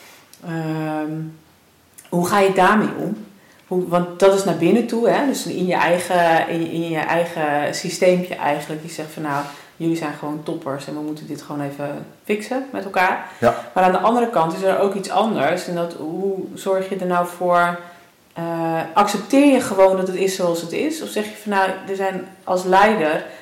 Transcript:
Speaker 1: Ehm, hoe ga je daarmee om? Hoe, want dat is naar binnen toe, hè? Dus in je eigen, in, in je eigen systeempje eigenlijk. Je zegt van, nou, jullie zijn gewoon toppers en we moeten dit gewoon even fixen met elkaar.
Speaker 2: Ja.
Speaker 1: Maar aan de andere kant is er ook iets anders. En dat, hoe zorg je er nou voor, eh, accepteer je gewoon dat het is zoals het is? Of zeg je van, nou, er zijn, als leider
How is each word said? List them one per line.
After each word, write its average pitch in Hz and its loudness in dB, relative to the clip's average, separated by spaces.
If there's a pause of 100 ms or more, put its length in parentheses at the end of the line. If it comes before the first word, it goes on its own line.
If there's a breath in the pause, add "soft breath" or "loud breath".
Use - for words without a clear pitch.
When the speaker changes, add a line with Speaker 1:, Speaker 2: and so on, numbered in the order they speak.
(460 loud breath)
Speaker 1:
Ehm, 156 -4 (960)
hoe 175 0
ga 208 2
je 196 4
daarmee 190 4
om? 175 -4 (500 loud breath)
Hoe, 180 -2
want 175 0
dat 196 8
is 196 0
naar 170 0
binnen 185 4
toe, 233 0
hè? 202 2
Dus 233 -2
in 180 -2
je 175 0
eigen, 170 2
in, 165 -2
in 165 -4
je 160 -2
eigen 156 0
systeempje 180 2
eigenlijk. 151 -4
Je 165 -12
zegt 156 -12
van, 165 -10
nou, 143 -2 (320 loud breath)
jullie 165 -2
zijn 156 -6
gewoon 151 -6
toppers 151 -6
en 151 -10
we 151 -8
moeten 151 -8
dit 143 -10
gewoon 147 -8
even 143 -8 (180)
fixen 247 -4
met 196 -8
elkaar. 190 0 (120)
Speaker 2:
Ja. - 4 (200)
Speaker 1:
Maar 185 4
aan 185 4
de 185 2
andere 233 2
kant 165 2
is 190 -6
er 190 2
ook 202 2
iets 185 -6
anders. 180 0
En 180 -4
dat, 170 -2
hoe 185 -4 (100)
zorg 190 -2
je 196 -4
er 185 -4
nou 175 2
voor, 175 2 (540 loud breath)
eh, 165 -2 (140)
accepteer 214 4
je 254 4
gewoon 190 4
dat 185 -2
het 185 -4
is 190 0
zoals 170 0
het - -8
is? 302 -2
Of 202 -8
zeg 214 -4
je - -12
van, 214 -6
nou, 190 2 (180)
er 196 -4
zijn, 190 -4 (200)
als 185 0
leider 185 4 (180 loud breath)